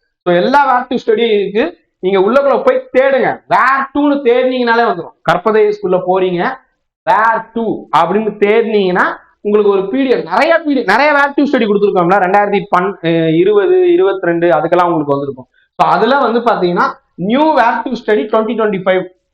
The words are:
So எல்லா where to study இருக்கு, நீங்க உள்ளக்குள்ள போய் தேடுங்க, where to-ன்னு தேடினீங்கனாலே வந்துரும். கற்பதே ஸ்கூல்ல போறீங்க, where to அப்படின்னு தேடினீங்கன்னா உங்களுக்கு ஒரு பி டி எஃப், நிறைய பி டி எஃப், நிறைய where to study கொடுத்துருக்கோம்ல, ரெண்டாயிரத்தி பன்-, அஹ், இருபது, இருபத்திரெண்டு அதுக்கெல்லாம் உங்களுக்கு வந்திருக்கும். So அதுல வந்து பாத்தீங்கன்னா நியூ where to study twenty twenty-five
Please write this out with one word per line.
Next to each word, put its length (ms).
So 120
எல்லா 300
where 300
to 20
study 340
இருக்கு, 380
நீங்க 200
உள்ளக்குள்ள 460
போய் 280
தேடுங்க, 560
where 360
to-ன்னு 280
தேடினீங்கனாலே 640
வந்துரும். 300
கற்பதே 360
ஸ்கூல்ல 380
போறீங்க, 480
where 440
to 100
அப்படின்னு 420
தேடினீங்கன்னா 680
உங்களுக்கு 320
ஒரு 160
பி 140
டி 80
எஃப், 140
நிறைய 340
பி 160
டி 60
எஃப், 60
நிறைய 260
where 260
to 40
study 200
கொடுத்துருக்கோம்ல, 600
ரெண்டாயிரத்தி 460
பன்-, 340
அஹ், 340
இருபது, 400
இருபத்திரெண்டு 720
அதுக்கெல்லாம் 380
உங்களுக்கு 260
வந்திருக்கும். 340
So 120
அதுல 300
வந்து 220
பாத்தீங்கன்னா 520
நியூ 400
where 280
to 80
study 280
twenty 360
twenty-five 500